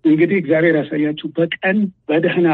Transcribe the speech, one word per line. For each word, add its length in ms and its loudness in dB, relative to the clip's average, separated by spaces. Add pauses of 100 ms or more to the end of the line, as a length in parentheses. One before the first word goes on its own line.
እንግዲህ 320 2
እግዚአብሔር 400 2
ያሳያችሁ፣ 560 -4
በቀን 460 -2 (260)
በደህና 500 0